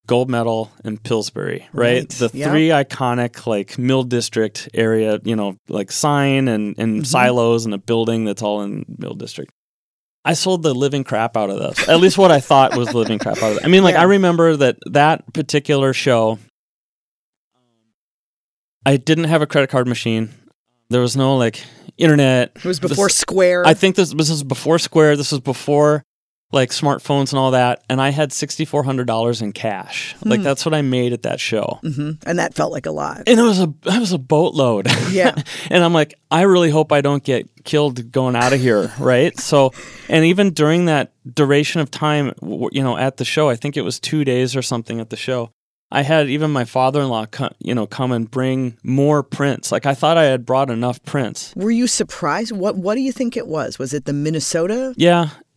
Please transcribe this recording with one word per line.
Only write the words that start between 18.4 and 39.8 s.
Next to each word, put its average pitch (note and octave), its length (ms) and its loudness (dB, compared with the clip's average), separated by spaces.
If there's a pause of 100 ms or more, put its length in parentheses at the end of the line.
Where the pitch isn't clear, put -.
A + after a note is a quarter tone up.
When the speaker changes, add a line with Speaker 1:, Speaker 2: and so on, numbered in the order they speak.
Speaker 1:
I C#3 120 4
didn't D#3 280 0
have D#3 180 2
a D3 40 0
credit C#3+ 240 0
card B2+ 160 0
machine. A2+ 440 -2 (580)
There B2 120 2
was B2 160 0
no, C3+ 200 2
like, A#2 260 0 (340)
internet. C3+ 600 4
Speaker 2:
It - 80 -18
was F3 160 -4
Speaker 1:
This F3+ 100 -4
Speaker 2:
before G3 180 2
Square. F3+ 580 2
Speaker 1:
I D#3+ 80 6
think F#3+ 220 2
this, E3 160 2
this D3+ 180 -2
was D3+ 120 -4
before C#3 360 0
Square. D#3 380 4
This C#3+ 140 -6
was C#3+ 100 -2
before, D3 640 0 (480)
like, C3 200 2
smartphones C#3 600 -2
and C#3 80 -2
all C3 140 2
that. B2 360 2
And C3 120 -2
I C3+ 100 2
had C#3+ 220 -2
sixty-four D3 500 -4
hundred B2+ 240 -4
dollars A#2 360 -2
in G#2 100 -6
cash. - 720 -8
Like, G#3+ 160 0
Speaker 2:
Hmm. F#3+ 40 -6
Speaker 1:
that's C#3 200 -2
what D#3 100 -2
I D3+ 80 0
made B2+ 300 0
at A#2 100 -8
that - 160 -6
show. - 460 -4
Speaker 2:
Mm-hmm. D3 280 -6 (140)
And F3 140 -4
that - 140 -6
felt D#3 180 -4
like D3+ 140 -10
a D#3+ 40 -4
lot. D3+ 380 -8
Speaker 1:
And A3+ 100 8
it A3+ 40 6
was G#3 180 4
a, E3 120 0 (100)
that F#3+ 180 0
was G3 120 -2
a F3 60 -2
boatload. C3+ 720 0 (120)
<laughs> B2 120 -4
Speaker 2:
Yeah. F#3+ 220 2 (360)
Speaker 1:
And F3 140 4
I'm E3+ 80 2
like, D#3 220 0 (160)
"I E3 120 4
really F3+ 280 6
hope D3+ 200 2
I D3 120 4
don't C#3+ 200 0
get C3 260 -2 (160)
killed B2+ 460 -2
going C3 240 0
out B2 180 2
of C#3 80 2
here," A2 340 2
Speaker 2:
<laughs> - 40 -12
Speaker 1:
right? C3 400 2
So, C3+ 340 2 (360)